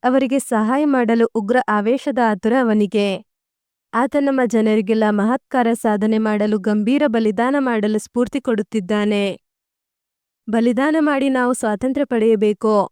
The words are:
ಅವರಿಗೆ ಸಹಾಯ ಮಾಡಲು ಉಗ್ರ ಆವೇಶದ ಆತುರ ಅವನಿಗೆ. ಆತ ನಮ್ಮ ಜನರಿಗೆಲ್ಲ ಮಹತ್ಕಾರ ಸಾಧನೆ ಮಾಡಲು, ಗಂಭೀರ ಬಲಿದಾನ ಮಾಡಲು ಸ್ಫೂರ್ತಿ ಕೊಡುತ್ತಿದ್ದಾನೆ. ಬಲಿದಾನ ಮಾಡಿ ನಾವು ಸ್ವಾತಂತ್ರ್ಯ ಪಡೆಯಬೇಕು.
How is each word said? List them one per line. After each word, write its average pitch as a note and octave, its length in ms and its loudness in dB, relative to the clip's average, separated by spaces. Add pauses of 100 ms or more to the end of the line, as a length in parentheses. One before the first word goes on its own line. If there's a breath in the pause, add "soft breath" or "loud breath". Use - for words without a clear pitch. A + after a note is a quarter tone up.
ಅವರಿಗೆ C4 360 2
ಸಹಾಯ B3 460 0
ಮಾಡಲು A#3 400 2 (100)
ಉಗ್ರ A3 220 0 (120)
ಆವೇಶದ A3 560 -2
ಆತುರ A3 360 0
ಅವನಿಗೆ. G#3 640 0 (680)
ಆತ B3 260 0
ನಮ್ಮ C#4 260 0
ಜನರಿಗೆಲ್ಲ A3 640 0
ಮಹತ್ಕಾರ A3+ 640 0
ಸಾಧನೆ G#3+ 440 0
ಮಾಡಲು, G#3+ 420 0
ಗಂಭೀರ G#3+ 480 0
ಬಲಿದಾನ A3+ 520 0
ಮಾಡಲು G#3+ 400 -2
ಸ್ಫೂರ್ತಿ B3 420 -4
ಕೊಡುತ್ತಿದ್ದಾನೆ. G#3 1040 -2 (1040)
ಬಲಿದಾನ A#3+ 500 2
ಮಾಡಿ C#4 300 0
ನಾವು B3+ 240 0
ಸ್ವಾತಂತ್ರ್ಯ B3 520 -2
ಪಡೆಯಬೇಕು. G#3+ 880 2